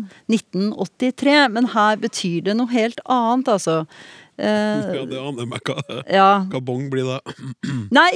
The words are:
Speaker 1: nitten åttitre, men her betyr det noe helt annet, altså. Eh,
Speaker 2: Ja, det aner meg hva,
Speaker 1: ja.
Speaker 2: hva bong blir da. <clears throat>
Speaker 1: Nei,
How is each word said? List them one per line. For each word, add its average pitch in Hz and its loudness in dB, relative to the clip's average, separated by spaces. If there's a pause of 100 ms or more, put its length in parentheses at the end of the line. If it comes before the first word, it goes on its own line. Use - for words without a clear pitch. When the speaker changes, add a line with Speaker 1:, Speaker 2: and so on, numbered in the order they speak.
(280)
Speaker 1:
nitten 208 -2
åttitre, 269 2
men 233 0
her 214 2
betyr 180 -4
det 202 0
noe 233 0
helt 233 0
annet, 254 0
altså. 160 0 (480)
Eh, 214 -2
Speaker 2:
Ja, 131 -4
det 131 -8
aner 127 -6
meg - -10
hva, - -4 (220)
Speaker 1:
ja. 196 4
Speaker 2:
hva 190 -6
bong 131 -6
blir 131 -2
da. 127 -4 (420)
<clears throat> 120 -6
Speaker 1:
Nei, 330 6